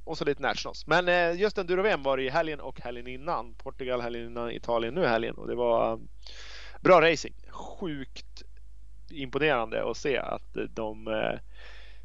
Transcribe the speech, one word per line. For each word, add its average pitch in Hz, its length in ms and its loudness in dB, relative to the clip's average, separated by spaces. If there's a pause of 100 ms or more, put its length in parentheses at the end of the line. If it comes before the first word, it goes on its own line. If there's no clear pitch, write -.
och 160 140 -6
så 165 80 -4
lite 143 160 2
nationals. - 460 -2
Men, 175 200 6
eh, 175 340 4
just 208 160 2
Enduro 180 240 2
V 208 100 4
M 151 120 0
var 135 140 4
det 131 60 0
i 131 60 0
helgen 156 300 0
och - 220 -10
helgen 123 260 -8
innan. 127 460 -6
Portugal 127 480 -4
helgen 120 240 -4
innan, 117 260 -4
Italien 117 420 0
nu 180 140 2
helgen. 117 280 2
Och - 120 -8
det 113 80 -2
var, 117 380 4
eh, 113 60 -4 (840)
bra 170 200 10
racing. 156 340 4 (140)
Sjukt - 960 -8 (680)
imponerande 120 840 2
att 117 60 -4
se 135 200 2
att, - 400 -4
eh, 113 60 -2
de, 110 440 -6
eh, 110 320 0 (640)